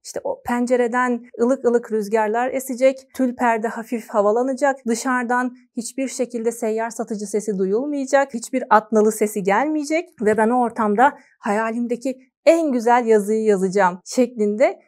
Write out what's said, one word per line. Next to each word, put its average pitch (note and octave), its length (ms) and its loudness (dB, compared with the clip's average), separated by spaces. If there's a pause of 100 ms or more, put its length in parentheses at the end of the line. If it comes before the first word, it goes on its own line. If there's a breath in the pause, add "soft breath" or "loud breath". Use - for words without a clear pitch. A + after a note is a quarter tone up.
İşte - 200 -10
o - 180 -6
pencereden B3 840 0 (180)
ılık C4 220 2
ılık A#3 280 0
rüzgarlar A3 580 0
esecek. C4 640 -2
Tül B3 220 -2
perde A3+ 320 0
hafif A3 400 -8
havalanacak. B3 680 2 (100)
Dışarıdan B3 680 -2 (240 loud breath)
hiçbir B3+ 320 -6
şekilde A#3+ 440 -4
seyyar A3+ 380 -4
satıcı A3 360 -8
sesi G#3 320 -4
duyulmayacak. C4+ 760 0
Hiçbir A#3+ 360 -6
atnalı A3 420 4
sesi G#3+ 300 -2
gelmeyecek. D4 680 0 (120)
Ve G#3+ 160 2
ben A3 140 2
o B3+ 100 2
ortamda A3+ 520 2 (280 loud breath)
hayalimdeki A#3+ 800 -4 (260 soft breath)
en D#4+ 280 4
güzel A#3+ 340 2
yazıyı A3 380 2
yazacağım." F#3+ 600 2
şeklinde A#3+ 840 0